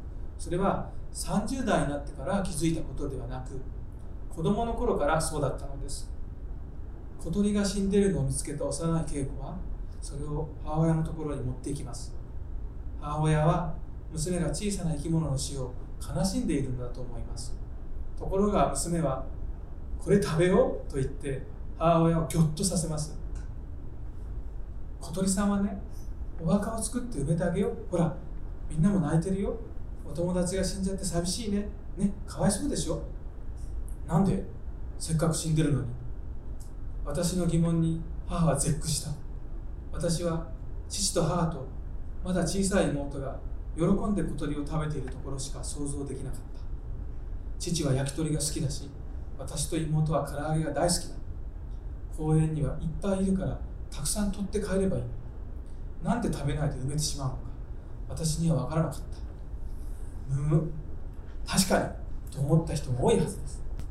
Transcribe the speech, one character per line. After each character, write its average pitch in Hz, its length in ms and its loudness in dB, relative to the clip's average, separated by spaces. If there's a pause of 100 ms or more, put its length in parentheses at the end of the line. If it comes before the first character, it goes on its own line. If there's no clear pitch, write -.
(380)
そ - 140 -4
れ 175 60 2
は 190 300 2 (240)
三 - 360 0
十 262 180 0
代 165 200 4
に 143 40 0
な 143 60 0
っ 143 80 -4
て - 80 -6
か 131 140 -8
ら 196 180 0
気 - 80 0
づ 156 160 0
い 165 80 4
た - 80 -2
こ - 100 -4
と 143 160 -2
で 135 80 -4
は 120 80 -6
な 127 140 -6
く、 131 200 -6 (680)
子 165 140 -4
供 208 200 4
の 233 100 0
頃 214 240 2
か 147 80 2
ら 151 140 4
そ 156 200 0
う - 20 2
だ 135 80 2
っ - 100 -4
た - 60 -8
の - 160 -4
で - 80 -4
す。 - 200 -6 (1080)
小 - 100 -4
鳥 202 240 4
が 202 120 4
死 196 160 2
ん 196 80 2
で 202 80 6
い 202 40 8
る 190 120 6
の 143 80 2
を - 20 2
見 135 100 2
つ - 120 0
け 147 80 -4
た 127 100 -2
幼 165 380 2
い - 100 0
恵 143 140 0
子 127 180 -4
は、 143 140 -6 (440)
そ - 160 -6
れ 151 60 -4
を 151 240 -2 (160)
母 156 180 2
親 165 120 6
の 160 100 4
と - 80 -2
こ 151 140 -4
ろ 143 100 0
に 127 80 -4
持 127 80 0
っ 131 40 -4
て - 160 -4
い - 20 0
き 131 100 -4
ま 123 100 -6
す。 - 220 -6 (840)
母 151 220 0
親 156 220 6
は 170 280 4 (400)
娘 170 260 0
が 160 80 2
小 208 240 0
さ 175 140 0
な 156 80 2
生 147 100 -2
き 165 60 -2
物 160 200 2
の 135 80 2
死 139 200 -4
を 123 160 -4 (420)
悲 180 80 2
し 196 140 2
ん 220 100 0
で 160 60 2
い 127 100 2
る 127 80 -2
の 123 140 -2
だ 123 80 -4
と 127 80 -6
思 120 160 -4
い 113 60 -4
ま - 140 -4
す。 - 160 -4 (640)
と - 80 -4
こ 185 120 2
ろ 202 120 6
が 165 200 6
娘 170 320 0
は、 135 240 0 (760)
「こ - 120 2
れ 202 120 8
食 160 140 2
べ 180 100 6
よ 220 300 6 (100)
う」 - 20 -
と - 60 -4
言 131 80 2
っ 127 40 2
て 135 380 -4 (320)
母 165 260 6
親 165 180 6
を 156 60 0
ぎ - 100 0
ょ 165 60 8
っ 151 100 6
と 202 100 0
さ 185 140 4
せ 160 100 2
ま 151 100 0
す。 - 200 -2 (1800)
「小 165 100 -6
鳥 185 160 2
さ 202 200 4
ん - 20 6
は 202 120 4
ね、 202 200 0 (600)
お 165 80 2
墓 202 280 4
を 214 40 0
作 - 180 -2
っ - 80 -2
て - 100 -4
埋 - 140 2
め 170 40 6
て 180 80 2
あ 175 80 2
げ 190 80 2
よ 208 80 4
う。 - 80 0 (160)
ほ 175 60 2
ら、 165 180 4 (540)
み 156 80 -2
ん 160 40 4
な 196 80 8
も 196 120 4
泣 160 160 4
い - 20 8
て 190 120 0
る 190 100 2
よ。 226 160 0 (500)
お 165 60 -6
友 175 200 0
達 180 220 2
が 190 80 2
死 196 160 0
ん 190 40 0
じ 190 80 2
ゃ - 20 0
っ 185 40 -2
て - 60 -2
寂 170 240 0
し - 220 -2
い - 20 0
ね。 202 160 0 (300)
ね、 202 160 2 (120)
か - 140 -6
わ 185 80 6
い 208 40 6
そ 294 140 0
う 262 40 2
で 226 80 0
し 160 120 0
ょ。」 151 120 0 (1080)
「な 170 100 4
ん 196 80 8
で？ - 180 2 (540)
せ - 160 -2
っ 156 40 2
か 165 100 4
く - 80 2
死 - 140 -2
ん 156 60 4
で 160 80 6
る 143 100 6
の 117 80 2
に。」 - 60 -2 (1160)
私 - 280 0
の 180 120 2
疑 160 140 4
問 165 220 4
に 165 200 2 (240)
母 170 220 4
は 131 100 6
絶 - 220 2
句 - 80 0
し - 160 0
た。 - 80 -4 (800)
私 170 320 0
は 165 240 0 (400)
父 - 260 0
と 165 100 4
母 170 240 2
と - 180 -4 (580)
ま 180 80 -2
だ 180 100 2
小 196 220 2
さ 190 180 4
い 156 80 4
妹 139 300 -2
が 123 180 -4 (380)
喜 160 80 4
ん 208 320 6
で 165 80 2
小 151 120 0
鳥 147 200 0
を 143 100 -2
食 156 140 0
べ 151 80 0
て 139 120 -2
い - 20 -2
る - 80 -2
と - 80 -6
こ 139 140 -4
ろ 135 80 -2
し - 120 -4
か - 120 -4
想 143 240 -2
像 139 180 -2
で 131 100 -4
き 127 40 -8
な 131 100 -4
か - 80 -2
っ - 20 -4
た。 - 220 -8 (960)
父 165 260 0
は 135 80 4
焼 135 180 0
き - 40 -8
鳥 156 180 0
が 147 60 0
好 - 60 0
き 160 160 -2
だ 131 80 0
し、 - 200 -6 (480)
私 - 320 -4
と 170 80 0
妹 156 360 2
は 139 140 2
唐 139 120 -4
揚 143 180 0
げ 156 60 2
が - 80 -2
大 156 160 2
好 175 60 4
き - 40 2 (100)
だ。 - 80 -6 (1000)
公 156 200 2
園 156 180 4
に 143 100 0
は - 160 0
い - 60 -2
っ 165 40 0 (120)
ぱ 196 140 2
い 190 80 2
い - 40 4
る 190 100 4
か 190 80 0
ら、 120 140 -2 (300)
た - 120 -6
く 156 60 0
さ 208 180 2
ん 196 60 2
取 202 120 -2
っ 190 40 -2
て 202 120 0
帰 190 200 0
れ 190 80 4
ば 131 100 2
い - 20 0
い。 120 40 -2 (1000)
な 214 120 2
ん 240 60 0
で 185 100 2
食 139 160 -2
べ 147 80 2
な 151 120 2
い - 20 2
で - 60 -2
埋 127 140 -2
め 139 40 -2
て 151 60 0
し - 180 0
ま 139 80 -4
う - 40 0
の - 60 -4
か、 - 40 -6 (720)
私 156 300 0
に 165 120 4
は 127 140 4
分 - 40 -4
か 156 60 -2
ら 160 80 4
な - 60 2
か - 60 -6
っ - 40 -6
た。 - 1400 -6
む 139 80 0
む、 156 280 4 (760)
確 - 220 2
か 202 100 6
に - 560 -4
と 135 60 -2
思 160 220 6
っ - 40 -4
た 151 80 -2
人 131 160 -2
も 123 140 2
多 233 60 8
い 214 80 6
は 170 60 4
ず - 140 -4
で - 80 -4
す。 - 160 -6 (280)